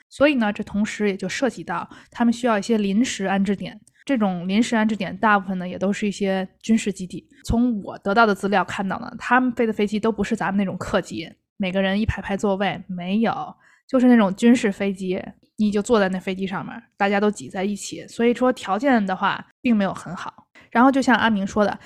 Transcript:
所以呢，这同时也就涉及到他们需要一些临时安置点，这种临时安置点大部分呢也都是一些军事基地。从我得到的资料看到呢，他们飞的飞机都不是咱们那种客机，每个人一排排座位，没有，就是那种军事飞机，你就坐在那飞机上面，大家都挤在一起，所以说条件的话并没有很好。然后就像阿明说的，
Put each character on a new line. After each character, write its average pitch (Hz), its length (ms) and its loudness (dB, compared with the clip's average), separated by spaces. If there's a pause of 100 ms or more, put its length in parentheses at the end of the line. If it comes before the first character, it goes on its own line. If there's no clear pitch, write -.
所 269 180 2
以 311 80 4
呢， 220 160 0
这 208 120 -6
同 202 200 -2
时 208 260 -2
也 190 60 -2
就 185 140 -6
涉 - 180 -2
及 180 160 -6
到 175 240 -8 (220)
他 - 160 -2
们 233 80 4
需 247 140 -2
要 220 100 2
一 196 40 -2
些 226 180 0
临 202 260 2
时 202 200 -6
安 196 160 0
置 196 140 0
点， 180 240 -10 (240)
这 277 140 -2
种 185 300 -2
临 196 140 2
时 240 140 0
安 214 100 2
置 220 100 0
点 185 200 -8
大 208 220 2
部 190 100 -4
分 190 120 -4
呢 180 100 -8
也 180 80 -10
都 196 160 0
是 208 140 -4
一 196 40 -2
些 190 340 -2 (180)
军 226 120 2
事 214 160 0
基 185 140 -6
地。 - 240 -14 (160)
从 233 380 0
我 - 160 -12
得 202 160 -2
到 233 100 6
的 208 80 4
资 196 140 -4
料 190 180 2
看 - 200 -6
到 185 140 -4
呢， - 200 -14
他 247 200 4
们 254 120 0
飞 233 160 0
的 220 40 0
飞 214 140 0
机 208 140 -2
都 220 120 0
不 214 120 -2
是 220 120 -2
咱 170 120 -2
们 196 100 -2
那 202 80 2
种 185 100 -4
客 - 240 -2
机， - 320 -8 (260)
每 185 140 -2
个 190 80 0
人 190 220 0
一 220 40 -2
排 - 140 -4
排 196 160 -6
座 196 200 0
位， 185 320 -4
没 180 320 -4
有， 165 360 -2 (320)
就 262 120 2
是 247 80 6
那 247 100 8
种 190 180 4
军 240 180 6
事 233 180 2
飞 202 200 -2
机， 185 300 -4 (360)
你 214 120 2
就 202 120 0
坐 220 180 2
在 190 100 2
那 185 100 -4
飞 190 140 -6
机 185 140 -6
上 180 180 -6
面， - 160 -14 (160)
大 202 100 2
家 202 120 2
都 208 100 2
挤 208 180 -6
在 185 160 -6
一 202 120 -2
起， - 320 -12
所 - 180 -2
以 240 80 6
说 254 180 2
条 202 260 -4
件 233 280 2
的 185 100 -2
话 185 300 -2 (160)
并 233 160 2
没 202 60 2
有 185 100 -2
很 - 200 -12
好。 - 340 -14 (240)
然 233 100 2
后 262 80 8
就 269 120 2
像 240 160 4
阿 220 120 4
明 196 160 0
说 208 200 0
的， - 200 -4